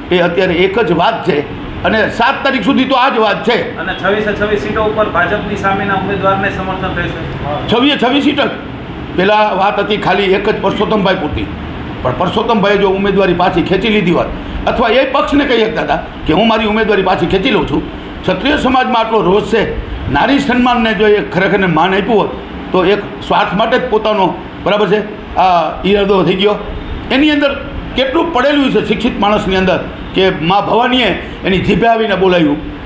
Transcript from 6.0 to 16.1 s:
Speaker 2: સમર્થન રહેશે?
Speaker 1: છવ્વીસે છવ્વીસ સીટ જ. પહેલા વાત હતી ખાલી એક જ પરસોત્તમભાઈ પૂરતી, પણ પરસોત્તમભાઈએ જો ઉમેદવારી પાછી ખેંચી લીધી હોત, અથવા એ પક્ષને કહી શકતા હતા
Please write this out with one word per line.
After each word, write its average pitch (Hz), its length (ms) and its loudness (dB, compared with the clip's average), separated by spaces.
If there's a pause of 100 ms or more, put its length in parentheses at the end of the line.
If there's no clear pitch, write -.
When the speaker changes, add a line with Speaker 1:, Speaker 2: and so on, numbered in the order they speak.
Speaker 2:
સમર્થન 185 460 -6
રહેશે? - 800 -4
Speaker 1:
છવ્વીસે 262 300 2
છવ્વીસ 277 180 2
સીટ 285 160 0
જ. 226 100 0 (680)
પહેલા 208 380 2
વાત 202 260 0
હતી 202 160 0
ખાલી 190 260 0
એક 196 280 2
જ 185 100 -2
પરસોત્તમભાઈ 196 540 0
પૂરતી, 139 320 -4 (560)
પણ 127 160 -2
પરસોત્તમભાઈએ 202 600 0
જો 196 120 2
ઉમેદવારી 190 440 2
પાછી 175 280 2
ખેંચી 190 260 0
લીધી 208 220 2
હોત, 131 160 2 (400)
અથવા 226 220 0
એ 247 160 4
પક્ષને 285 400 0
કહી 233 140 2
શકતા 170 240 0
હતા 143 140 0 (300)